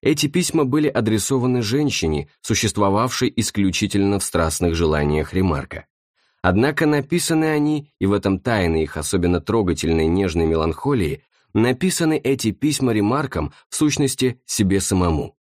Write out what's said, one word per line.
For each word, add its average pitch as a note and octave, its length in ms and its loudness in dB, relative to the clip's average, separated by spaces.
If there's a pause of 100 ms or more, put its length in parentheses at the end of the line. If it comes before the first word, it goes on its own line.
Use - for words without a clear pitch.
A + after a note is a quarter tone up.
эти D3 260 0
письма E3 360 0
были D3 240 0
адресованы A#2+ 720 0
женщине, G#2 680 -2 (100)
существовавшей G#2+ 960 0
исключительно G2+ 840 0
в F#2 40 -4
страстных E2 520 0
желаниях D2+ 580 0
Ремарка. E2 540 -2 (540)
Однако C3 440 2
написаны D#3 600 0
они, D3+ 540 -2
и - 60 -2
в G2 80 2
этом G2 260 0
тайна F2+ 420 0
их D2+ 140 -4
особенно F2 460 0
трогательной E2 680 0
нежной E2+ 380 0
меланхолии, D#2+ 760 -2 (300)
написаны D#3 640 0
эти C3 340 -2
письма C3+ 420 -2
Ремарком, G#2+ 580 -2 (160)
в - 80 -14
сущности, C3+ 720 0
себе F#2+ 340 0
самому. F2 640 -2